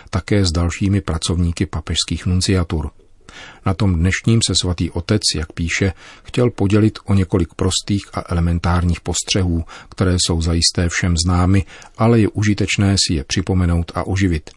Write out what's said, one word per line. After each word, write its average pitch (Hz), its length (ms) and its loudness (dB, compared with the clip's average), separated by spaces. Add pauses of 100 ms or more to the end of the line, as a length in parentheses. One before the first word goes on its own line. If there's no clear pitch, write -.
(100)
také 101 340 0
s 85 80 0
dalšími 95 480 0
pracovníky 85 680 -2
papežských - 600 -6
nunciatur. 90 640 0 (760)
Na 95 80 0
tom 95 200 0
dnešním 95 520 2
se 98 60 -2 (100)
svatý 87 280 -2
otec, - 320 -2 (120)
jak 78 180 -6
píše, 85 400 -2 (300)
chtěl 123 280 0
podělit 107 540 2
o 101 100 0
několik 95 400 0
prostých 95 580 -2
a 87 200 -8
elementárních 85 680 0
postřehů, 87 640 -2 (240)
které 90 300 0
jsou 82 240 0
zajisté 85 460 0
všem 87 260 0 (100)
známy, 92 400 2 (340)
ale 117 220 4
je 101 80 4
užitečné 101 680 0 (100)
si 92 80 -2
je 71 100 -2
připomenout 87 680 0
a 90 120 -4
oživit. 95 500 0